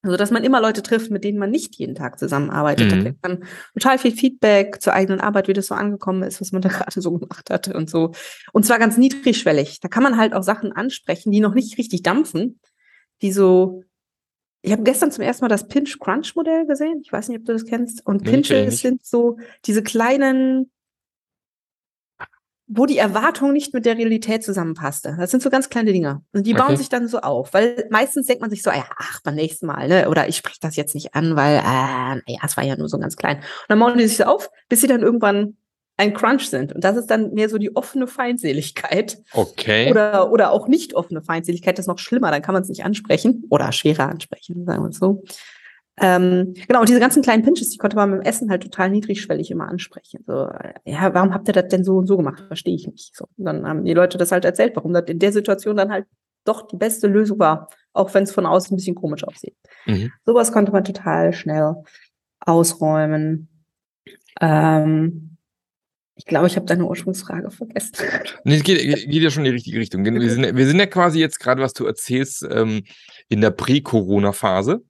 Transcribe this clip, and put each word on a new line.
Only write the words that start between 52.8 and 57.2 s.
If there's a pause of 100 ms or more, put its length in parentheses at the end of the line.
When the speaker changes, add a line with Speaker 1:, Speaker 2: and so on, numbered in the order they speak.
Speaker 1:
nicht.“
So, (120)
und
dann
haben
die
Leute
das
halt
erzählt,
warum
das
in
der
Situation
dann
halt (400)
doch
die
beste
Lösung